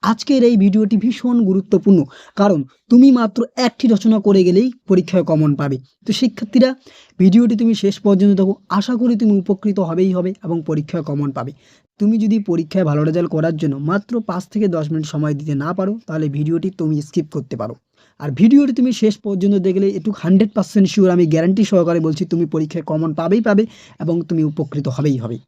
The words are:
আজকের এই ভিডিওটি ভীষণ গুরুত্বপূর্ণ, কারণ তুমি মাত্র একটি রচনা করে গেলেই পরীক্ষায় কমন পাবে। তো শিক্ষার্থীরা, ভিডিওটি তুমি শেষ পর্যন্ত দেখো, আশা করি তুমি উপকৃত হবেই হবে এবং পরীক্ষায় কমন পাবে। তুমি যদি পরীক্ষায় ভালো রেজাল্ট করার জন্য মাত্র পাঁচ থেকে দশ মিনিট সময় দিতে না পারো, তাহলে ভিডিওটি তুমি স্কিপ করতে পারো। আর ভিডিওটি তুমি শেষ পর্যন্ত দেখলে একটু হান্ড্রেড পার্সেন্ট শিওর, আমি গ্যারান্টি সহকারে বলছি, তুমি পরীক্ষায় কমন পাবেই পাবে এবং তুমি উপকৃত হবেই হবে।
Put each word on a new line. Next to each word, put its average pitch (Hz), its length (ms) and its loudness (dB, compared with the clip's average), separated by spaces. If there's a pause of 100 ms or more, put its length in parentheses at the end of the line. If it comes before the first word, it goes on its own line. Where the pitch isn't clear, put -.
আজকের 240 420 0
এই 240 120 4
ভিডিওটি 202 400 2
ভীষণ 240 480 0
গুরুত্বপূর্ণ, 190 600 2 (320)
কারণ 196 280 2 (260)
তুমি 247 200 8
মাত্র 233 360 0 (100)
একটি 254 300 -2
রচনা 220 340 2
করে 196 240 4
গেলেই 202 280 2 (160)
পরীক্ষায় 180 340 2
কমন 156 320 2
পাবে। 139 240 -4 (280)
তো 220 60 -2
শিক্ষার্থীরা, 254 640 0 (440)
ভিডিওটি 214 380 4
তুমি 226 180 0
শেষ 202 260 -2
পর্যন্ত 202 360 4
দেখো, 190 180 0 (140)
আশা 202 260 -2
করি 233 220 0
তুমি 208 220 2
উপকৃত 196 420 -2
হবেই 185 320 0
হবে 180 220 -4 (100)
এবং 170 220 -4
পরীক্ষায় 156 360 -4
কমন 143 280 -4
পাবে। 135 220 -10 (460)
তুমি 214 200 0
যদি 220 200 0
পরীক্ষায় 175 460 -2
ভালো 151 200 0
রেজাল্ট 170 260 -2
করার 165 260 -2
জন্য 151 200 -4
মাত্র 202 440 -4
পাঁচ 185 280 -8
থেকে 208 200 -2
দশ 156 240 -4
মিনিট 156 140 -4
সময় 151 280 -4
দিতে 147 200 -6
না 143 180 -4
পারো, 196 340 -4
তাহলে 156 220 -4
ভিডিওটি 160 420 -4
তুমি 156 320 -4
স্কিপ 151 300 -6
করতে 131 240 -8
পারো। 117 180 -8 (440)
আর 147 120 -8
ভিডিওটি 247 420 2
তুমি 247 200 0
শেষ 214 260 -2
পর্যন্ত 202 360 -2
দেখলে 190 340 0
একটু 196 300 -4
হান্ড্রেড 190 340 2
পার্সেন্ট 196 360 0
শিওর, 185 220 2
আমি 175 160 2
গ্যারান্টি 175 380 0
সহকারে 170 360 2
বলছি, 160 240 -2
তুমি 165 220 -2
পরীক্ষায় 156 380 -6
কমন 156 300 -4
পাবেই 175 260 0
পাবে 220 260 0 (340)
এবং 165 220 -2
তুমি 160 220 -2
উপকৃত 147 440 -4
হবেই 139 280 -2
হবে। 117 320 -8